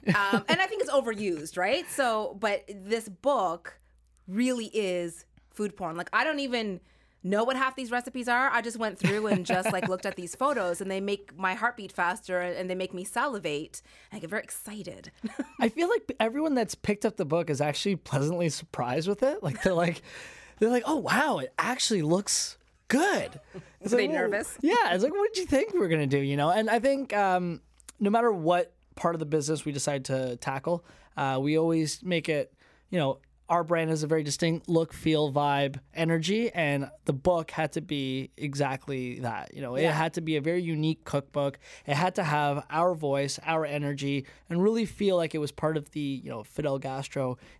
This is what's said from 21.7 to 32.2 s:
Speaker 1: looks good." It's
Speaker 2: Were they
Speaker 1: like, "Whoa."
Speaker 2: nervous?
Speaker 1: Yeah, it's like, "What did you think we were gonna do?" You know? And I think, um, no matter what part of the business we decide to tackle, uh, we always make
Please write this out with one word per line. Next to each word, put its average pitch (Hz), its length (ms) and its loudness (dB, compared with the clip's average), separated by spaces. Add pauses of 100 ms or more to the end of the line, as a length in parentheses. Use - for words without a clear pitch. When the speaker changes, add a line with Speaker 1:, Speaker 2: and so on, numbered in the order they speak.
Speaker 1:
looks - 560 0 (320)
good." 285 500 2 (400)
It's 196 140 -4
Speaker 2:
Were 247 40 6
they 285 100 4
Speaker 1:
like, 311 80 0
"Whoa." 277 80 0
Speaker 2:
nervous? 202 380 -2
Speaker 1:
Yeah, 392 320 4
it's 185 120 2
like, 302 80 2
"What 415 200 0
did 403 60 -4
you 359 80 -4
think 302 260 2
we 359 60 2
were 196 80 2
gonna 156 180 2
do?" 139 140 2
You 139 160 0
know? 147 140 2
And 220 200 2
I 226 100 4
think, 269 360 0
um, 180 460 2 (360)
no 202 120 2
matter 233 240 4
what 175 400 2 (240)
part 170 180 0
of 160 40 -4
the 160 60 -4
business 147 380 0
we 151 80 -4
decide 139 340 -2
to 131 300 -2
tackle, 139 480 -2 (320)
uh, 135 260 0
we 147 160 2
always 160 460 2
make 170 240 0